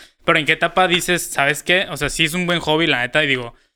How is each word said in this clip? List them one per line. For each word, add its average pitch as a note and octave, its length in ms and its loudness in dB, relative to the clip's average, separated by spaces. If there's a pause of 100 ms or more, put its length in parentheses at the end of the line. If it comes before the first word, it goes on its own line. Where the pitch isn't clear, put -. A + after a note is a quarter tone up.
(240)
pero E3 140 2
¿en D3 80 -2
qué D#3 60 2
etapa F3 340 2
dices, F3 360 0
"¿sabes C#3+ 400 -2
qué? F3+ 280 2
O E3+ 60 -10
sea, D3 140 -2
sí E3 140 0
es D#3 100 -2
un F3+ 120 -2
buen E3+ 140 0
hobby, D#3 260 0
la C3+ 140 0
neta"? C#3 240 0
Y - 20 -2
digo, B2 280 -4 (220)